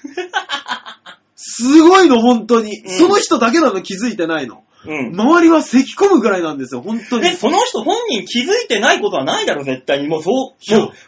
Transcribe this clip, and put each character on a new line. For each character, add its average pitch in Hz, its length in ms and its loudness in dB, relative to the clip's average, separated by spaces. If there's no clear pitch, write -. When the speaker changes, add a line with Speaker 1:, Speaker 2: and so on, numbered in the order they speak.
Speaker 1:
<laughs> - 1300 -10
Speaker 2:
す 269 480 0
ご 370 200 6
い 330 60 6
の、 247 100 4
本 226 280 2
当 233 140 2
に。 214 180 -8
Speaker 1:
う - 60 -20
ん。 - 40 -14
Speaker 2:
そ - 180 2
の 403 100 4
人 330 200 0
だ 233 140 0
け 330 100 2
な 285 100 2
の、 185 100 -4
気 - 120 -12
づ 208 160 -4
い 214 80 -8
て 170 100 -2
な 160 140 -2
い 127 60 -8
の。 101 160 -18
Speaker 1:
う 151 240 -8
ん。 175 100 -8
Speaker 2:
周 311 220 4
り 330 80 6
は 320 120 4
咳 - 340 0
込 392 200 4
む 277 40 6
ぐ 220 100 2
ら 190 80 0
い 175 60 -2
な 156 100 -4
ん 143 40 -10
で 135 100 -8
す 131 80 -10
よ、 123 60 -8
本 220 180 -6
当 233 200 -4
に。 320 80 2
Speaker 1:
え、 359 40 0
そ 311 180 -2
の 349 140 2
人 494 200 -4
本 339 120 0
人 214 160 -4
気 - 160 -4
づ 403 220 0
い - 40 -16
て 220 120 -2
な 269 140 2
い 359 80 -2
こ 403 80 -2
と 175 80 -4
は 135 80 -4
な 190 160 -2
い 427 40 -4
だ 220 100 -2
ろ、 143 80 -8
絶 131 220 -6
対 139 160 0
に。 143 60 -6
も 156 120 -2
う 156 40 -12
そ 160 320 -2
う、 - 160 -8
Speaker 2:
い - 0 -
や。 214 80 6
Speaker 1:
も 151 120 -2